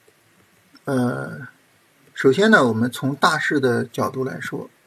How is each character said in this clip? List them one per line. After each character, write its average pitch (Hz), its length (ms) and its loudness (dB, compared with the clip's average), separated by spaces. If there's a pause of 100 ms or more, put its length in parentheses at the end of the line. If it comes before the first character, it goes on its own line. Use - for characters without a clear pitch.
(840)
呃， 135 640 -4 (640)
首 - 180 4
先 196 180 4
呢， 180 160 6
我 117 60 2
们 113 180 0
从 135 240 -4
大 160 240 2
势 147 220 -2
的 120 240 2
角 113 260 -4
度 131 140 -6
来 - 160 -8
说 - 300 -10 (180)